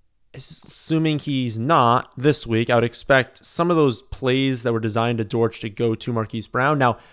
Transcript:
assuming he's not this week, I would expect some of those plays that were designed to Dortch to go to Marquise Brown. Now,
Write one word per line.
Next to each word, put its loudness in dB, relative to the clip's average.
assuming -4
he's -4
not 4
this 2
week, 0
I 4
would 4
expect 0
some 0
of 4
those 2
plays -2
that 0
were 0
designed -2
to -2
Dortch -2
to -8
go -2
to -6
Marquise -6
Brown. 0
Now, 2